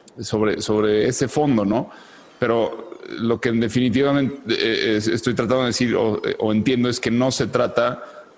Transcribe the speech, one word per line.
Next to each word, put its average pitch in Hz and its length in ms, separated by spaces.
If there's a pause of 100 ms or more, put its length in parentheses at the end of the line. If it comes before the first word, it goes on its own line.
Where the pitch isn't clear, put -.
(180)
sobre, 107 440
sobre 107 440
ese 123 220
fondo, 131 380
¿no? 107 240 (480)
Pero 117 600 (120)
lo 113 280
que 120 140
definitivamente, 127 840 (120)
eh, 110 480
es, 107 100
estoy 117 280
tratando 123 300
de - 20
decir 117 280
o, 104 240 (200)
o 107 140
entiendo 120 360
es 120 100
que 117 120
no 127 200
se 123 160
trata 120 560 (360)